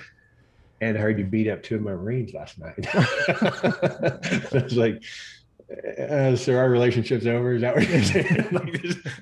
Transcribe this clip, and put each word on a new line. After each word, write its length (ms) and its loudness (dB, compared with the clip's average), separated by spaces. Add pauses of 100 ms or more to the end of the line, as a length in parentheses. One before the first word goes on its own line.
(800)
"And 160 0
I 40 -2
heard 160 2
you 80 -2
beat 220 0
up 160 -4
two 120 -4
of 60 -2
my 100 -4
Marines 420 -6
last 260 -14
night." 200 -14
<laughs> 140 -6
I 1700 0
was 140 -4
like, 260 0 (920)
"Uh, 380 2
so 200 2
our 140 4
relationship's 560 2
over? 280 2
Is 80 0
that 140 2
what 140 4
you're 140 4
saying?" 440 2
<laughs> 40 -6
Like, 320 -4
"It's, 140 -4 (240)